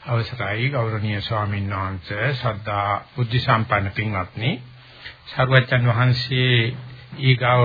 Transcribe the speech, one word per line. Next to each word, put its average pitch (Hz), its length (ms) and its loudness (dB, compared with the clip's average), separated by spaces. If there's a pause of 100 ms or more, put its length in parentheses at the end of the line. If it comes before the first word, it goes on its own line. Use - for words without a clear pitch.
අවසරයි 113 640 -2
ගෞරවනීය 110 520 -2
ස්වාමීන් 101 480 -2
වහන්සේ, 101 640 -4
ශ්‍රද්ධා 104 760 -2
බුද්ධ 123 280 -2
සම්පන්න 107 540 2
පින්වත්නි, 104 600 -4 (760)
සරුවච්චන් 127 600 2
වහන්සේ 123 880 2 (400)
ඊගාව 123 500 4